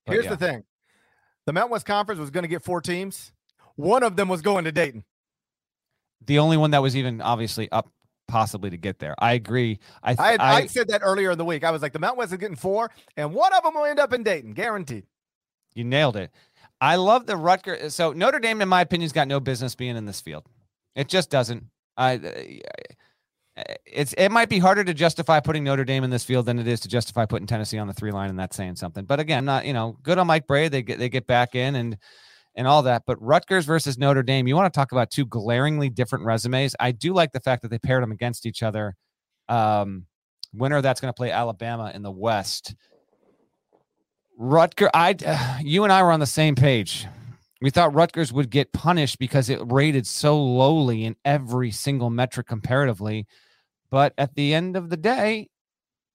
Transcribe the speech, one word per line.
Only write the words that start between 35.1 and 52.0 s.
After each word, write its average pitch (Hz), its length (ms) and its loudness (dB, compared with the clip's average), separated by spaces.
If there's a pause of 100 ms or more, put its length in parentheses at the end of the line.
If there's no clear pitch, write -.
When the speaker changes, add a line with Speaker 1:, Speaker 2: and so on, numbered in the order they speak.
Speaker 1:
two 143 120 -2
glaringly 127 640 0
different 120 360 -4
resumes. 120 560 0
I 123 100 2
do 143 220 -4
like 170 180 2
the 127 100 -8
fact 127 220 -2
that 113 60 -12
they 113 100 -6
paired 131 240 2
them 110 80 -4
against 117 340 -6
each 113 200 -6
other. 104 320 -4 (520)
Um, 104 580 0 (460)
winner 135 300 0
that's 131 180 0
gonna 127 120 -6
play 120 180 -6
Alabama 113 640 -4
in 101 80 -12
the 101 80 -10
West. 101 640 -4 (1700)
Rutger-, 165 540 4
I, 156 640 2
<sighs> - 20 -6
you 165 220 2
and 196 80 6
I 190 100 8
were 170 80 6
on 156 100 4
the 143 60 2
same 156 280 2
page. 127 520 2 (540)
We 135 100 2
thought 160 240 4
Rutgers 165 380 2
would 131 180 0
get 143 220 0
punished 160 460 2
because 127 300 0
it 131 120 -2 (100)
rated 139 360 2
so 151 360 2
lowly 127 600 2
in 110 200 -6
every 127 460 0
single 123 400 -2